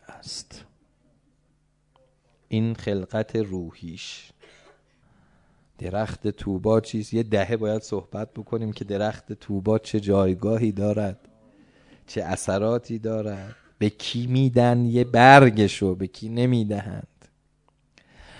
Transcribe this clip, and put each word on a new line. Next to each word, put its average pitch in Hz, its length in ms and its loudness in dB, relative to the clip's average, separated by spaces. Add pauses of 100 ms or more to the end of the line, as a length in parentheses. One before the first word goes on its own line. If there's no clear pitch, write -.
است. - 580 -18 (1800)
این 113 260 -2
خلقت 107 600 -6
روحیش. 92 960 -8 (1500)
درخت 101 500 -6
طوبا 104 540 0
چیست؟ 110 320 -8
یه 113 100 -2
دهه 107 340 -2
باید 110 240 -2
صحبت - 520 -10
بکنیم 113 400 -8
که - 120 -12
درخت 104 480 -6
طوبا 104 460 -2
چه - 200 -4
جایگاهی 101 720 2
دارد، 101 480 -2 (880)
چه - 140 -6
اثراتی 104 800 -4
دارد، 107 560 -6 (220)
به 107 120 0
کی 120 380 -6
می‌دن 120 580 4
یه 120 180 2
برگشو، 120 920 8
به 95 120 -6
کی - 220 -14
نمی‌دهند. 113 760 -2 (1300)